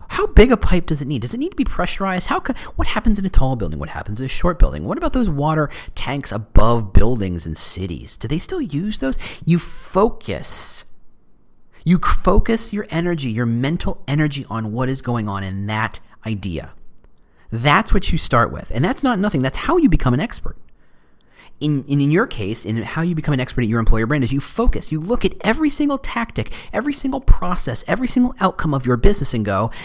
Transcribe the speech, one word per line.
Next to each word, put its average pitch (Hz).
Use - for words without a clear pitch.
How -
big 240
a 247
pipe -
does 143
it 135
need? 135
Does 123
it 240
need 349
to -
be 269
pressurized? 180
How 349
co-, 269
what -
happens 208
in 190
a 185
tall 135
building? 78
What 78
happens 104
in 135
a 131
short -
building? 76
What 180
about 349
those 240
water 151
tanks -
above 110
buildings 101
in 80
cities? -
Do -
they 160
still 370
use 190
those? 262
You 165
focus. -
You 170
c-, -
focus 226
your 208
energy, 165
your 117
mental 127
energy 143
on 110
what 123
is 131
going 117
on 98
in 98
that 110
idea. 95
That's 143
what 196
you -
start -
with. -
And 131
that's 247
not 247
nothing. 190
That's 131
how -
you 320
become 127
an 135
expert. -
In, 147
in, 143
in 143
your 185
case, 107
in 107
how -
you 175
become 147
an 127
expert -
at 107
your 113
employer 113
brand 139
is 117
you 135
focus. -
You 156
look 208
at 180
every 311
single 285
tactic, -
every 277
single 269
process, -
every 247
single 247
outcome 160
of 131
your 123
business 190
and 113
go, 101